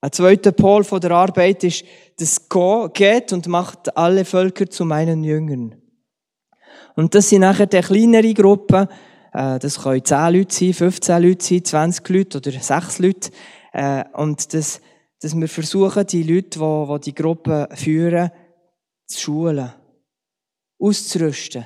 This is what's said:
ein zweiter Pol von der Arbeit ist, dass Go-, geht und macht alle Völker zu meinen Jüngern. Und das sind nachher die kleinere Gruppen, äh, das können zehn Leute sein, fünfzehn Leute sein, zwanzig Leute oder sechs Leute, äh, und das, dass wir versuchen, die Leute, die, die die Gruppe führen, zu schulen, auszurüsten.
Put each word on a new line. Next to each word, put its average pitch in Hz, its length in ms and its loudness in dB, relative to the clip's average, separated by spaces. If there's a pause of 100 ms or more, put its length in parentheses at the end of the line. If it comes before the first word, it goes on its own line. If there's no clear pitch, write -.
ein 143 120 -8
zweiter 190 400 4
Pol 202 320 2
von 196 160 -4
der 175 120 -2
Arbeit 185 520 2
ist, 170 180 -2 (360)
dass - 320 -6
Go-, 190 400 0
geht 240 420 2
und 175 140 -6
macht 180 500 -4
alle 180 300 2
Völker 185 420 -2
zu - 160 -6
meinen 160 400 -2
Jüngern. 151 560 -4 (1120)
Und 160 200 0
das 202 160 6
sind 196 100 6
nachher 190 260 4
die 190 140 2
kleinere 220 540 4
Gruppen, 196 520 4 (460)
äh, 131 260 -4
das 143 220 -8
können 131 240 -2
zehn 160 300 2
Leute 190 200 0
sein, 180 200 0
fünfzehn 175 480 0
Leute 180 200 2
sein, 180 220 -2
zwanzig 160 460 -2
Leute 190 260 -2
oder 135 140 -8
sechs 135 480 -6
Leute, 185 320 -2 (420)
äh, 139 400 -4
und 151 400 -8
das, 160 300 -6 (400)
dass 156 120 -10
wir 160 140 -4
versuchen, 190 580 -2
die 175 160 -2
Leute, 170 360 -2
die, 156 340 -2
die 147 80 -6
die 143 140 -12
Gruppe 156 580 -4
führen, 170 580 -2 (760)
zu - 140 -12
schulen, 151 520 -4 (1040)
auszurüsten. 165 880 -4